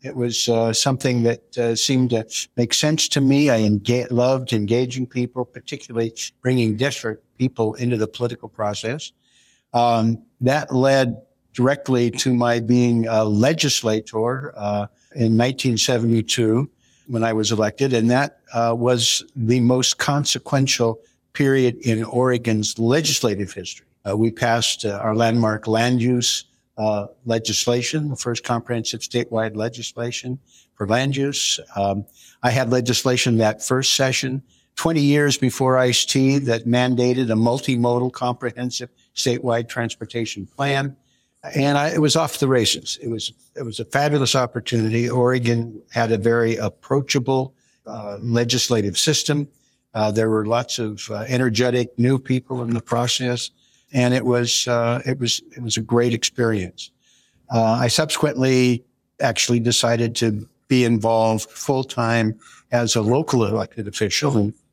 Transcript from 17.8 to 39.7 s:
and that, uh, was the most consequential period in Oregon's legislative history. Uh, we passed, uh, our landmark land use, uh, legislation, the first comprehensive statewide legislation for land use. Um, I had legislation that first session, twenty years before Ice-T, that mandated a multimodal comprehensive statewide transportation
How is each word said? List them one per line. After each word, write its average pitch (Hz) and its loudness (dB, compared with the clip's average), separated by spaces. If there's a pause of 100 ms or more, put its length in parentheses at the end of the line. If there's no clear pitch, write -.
and 117 2
that, 139 0 (160)
uh, 117 0
was 120 0 (140)
the 120 2
most 127 2
consequential 135 0 (360)
period 135 2
in 113 0
Oregon's 120 0
legislative 117 0
history. - -14 (240)
Uh, 98 -2
we 113 2
passed, 117 -2
uh, 101 -4
our 110 0
landmark 113 2
land 117 2
use, 120 0 (340)
uh, 104 -2 (180)
legislation, 120 -2
the 135 -6
first 120 -6
comprehensive 117 -4
statewide 110 -4
legislation 120 -8 (380)
for 101 -6
land 127 0
use. 139 -2 (160)
Um, 98 -2 (360)
I 123 2
had 120 2
legislation 123 2
that 107 2
first 131 0
session, 131 -2 (340)
twenty 165 0
years 143 4
before 131 2
Ice-T, 131 2
that 117 -2
mandated 123 2
a 113 2
multimodal 123 0
comprehensive 123 -6 (260)
statewide 120 -2
transportation 113 -6